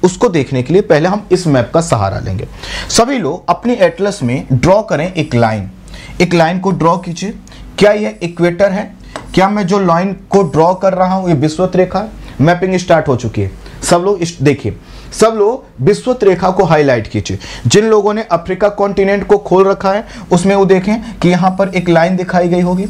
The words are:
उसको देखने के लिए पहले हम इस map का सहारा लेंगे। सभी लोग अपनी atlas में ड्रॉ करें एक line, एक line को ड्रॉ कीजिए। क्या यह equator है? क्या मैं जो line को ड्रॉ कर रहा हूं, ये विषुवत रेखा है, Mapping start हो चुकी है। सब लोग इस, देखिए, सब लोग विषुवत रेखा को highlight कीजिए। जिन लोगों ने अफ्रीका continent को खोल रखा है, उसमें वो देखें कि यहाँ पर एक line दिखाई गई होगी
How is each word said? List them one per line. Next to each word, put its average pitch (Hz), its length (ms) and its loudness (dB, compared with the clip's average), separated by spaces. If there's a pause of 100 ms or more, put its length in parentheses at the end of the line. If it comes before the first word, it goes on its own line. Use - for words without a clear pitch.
उसको 208 240 2
देखने 135 340 -2
के 139 100 -4
लिए 202 100 4
पहले 160 260 2
हम 208 240 -4
इस 180 140 0
map 131 280 2
का 165 60 4
सहारा 107 380 -2
लेंगे। - 300 -8 (400)
सभी 247 300 0
लोग 175 300 -4
अपनी 226 260 0
atlas 190 480 0
में 127 300 -4
ड्रॉ 180 300 4
करें 180 300 -4
एक 143 220 -4
line, 110 360 0 (500)
एक 175 140 2
line 170 260 2
को 190 100 -2
ड्रॉ 165 260 2
कीजिए। 180 380 -8 (440)
क्या 208 140 6
यह 214 300 -2
equator 175 500 0
है? - 280 -8 (340)
क्या 190 140 4
मैं 208 180 -2
जो 196 120 2
line 185 340 2 (180)
को 196 120 4
ड्रॉ 160 320 2
कर 190 180 0
रहा 185 220 0
हूं, 185 140 -2
ये 170 60 2
विषुवत 156 420 -2
रेखा 185 220 0
है, 220 120 -6 (300)
Mapping 175 340 2
start 175 340 2
हो 127 80 2
चुकी 107 260 -4
है। 95 80 -4 (320)
सब 175 220 2
लोग 202 140 0
इस, 170 240 -6
देखिए, 135 340 0 (360)
सब 226 240 2
लोग 220 280 0 (160)
विषुवत 214 440 0
रेखा 185 260 2
को 190 140 0
highlight 143 420 2
कीजिए। 95 320 -6 (280)
जिन 208 180 4
लोगों 208 300 2
ने 220 80 -4
अफ्रीका 185 460 -2
continent 202 580 0
को 202 120 4
खोल 190 300 2
रखा 190 240 0
है, 214 140 -4 (260)
उसमें 190 240 2
वो 196 80 4
देखें 190 540 0
कि 170 100 2
यहाँ 180 220 2
पर 196 180 -2
एक 180 200 -4
line 170 280 4
दिखाई 180 320 -2
गई 180 120 0
होगी 180 300 -2